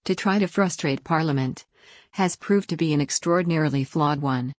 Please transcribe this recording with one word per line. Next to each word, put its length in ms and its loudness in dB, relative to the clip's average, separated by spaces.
to 100 0
try 240 0
to 80 2
frustrate 560 -2
Parliament, 600 0
has 260 0
proved 320 0
to 80 -4
be 160 0
an 80 2
extraordinarily 840 0
flawed 380 0
one. 380 -2